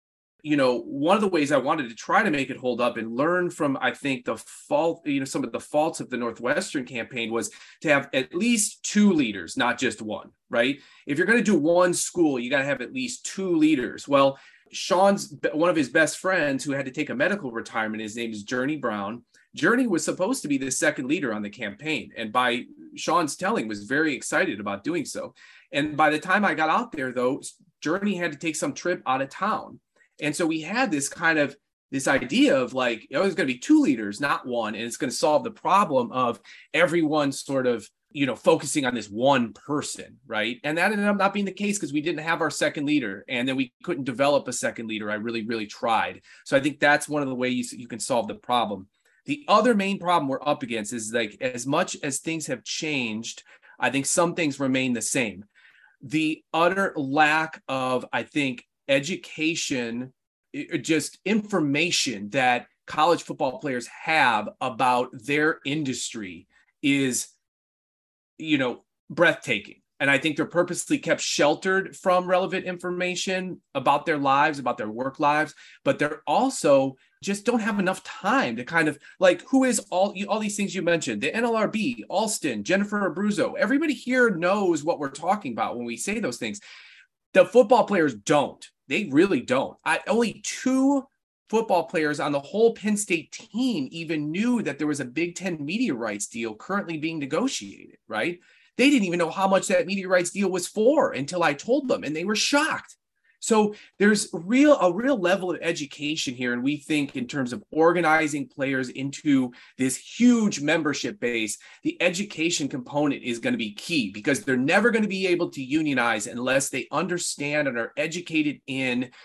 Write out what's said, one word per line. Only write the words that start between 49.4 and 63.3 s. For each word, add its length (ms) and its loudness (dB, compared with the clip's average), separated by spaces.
other 280 6
main 240 0
problem 280 2
we're 160 -4
up 200 0
against 320 -6
is, 180 -8
like, 280 -2
as 260 -4
much 360 0
as 160 -4
things 280 -6
have 180 -6
changed, 800 -6
I 120 0
think 160 -2
some 280 2
things 240 -2
remain 360 0
the 80 -4
same. 420 -2
The 420 -2
utter 440 2
lack 720 2
of, 420 -2
I 120 -4
think, 420 -6
education, 1300 -4
i-, 220 -6
just 480 -2
information 1040 0
that 380 2
college 360 2
football 360 -4